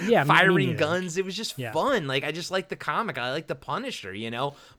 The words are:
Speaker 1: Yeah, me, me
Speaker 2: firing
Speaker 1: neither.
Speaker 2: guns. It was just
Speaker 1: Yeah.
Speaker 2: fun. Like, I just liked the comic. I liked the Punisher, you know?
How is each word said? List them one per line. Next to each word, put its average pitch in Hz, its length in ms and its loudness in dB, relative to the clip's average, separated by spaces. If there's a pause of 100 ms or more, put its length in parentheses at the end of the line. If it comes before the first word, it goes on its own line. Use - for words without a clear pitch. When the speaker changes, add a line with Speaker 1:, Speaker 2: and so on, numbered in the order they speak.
Speaker 1:
Yeah, 202 180 4
me, 143 60 2
me - 60 8
Speaker 2:
firing 180 320 6
Speaker 1:
neither. 160 120 0
Speaker 2:
guns. 170 380 0
It 190 80 0
was 185 120 -8
just 226 200 -8
Speaker 1:
Yeah. 120 140 -6
Speaker 2:
fun. 185 360 0
Like, 135 180 0
I 151 80 -2
just 170 180 -8
liked 185 180 -2
the 170 60 -8
comic. 156 420 -4
I 123 140 -4
liked 160 160 -6
the 160 80 -4
Punisher, 147 580 -8
you 113 160 -6
know? 135 260 -4 (240)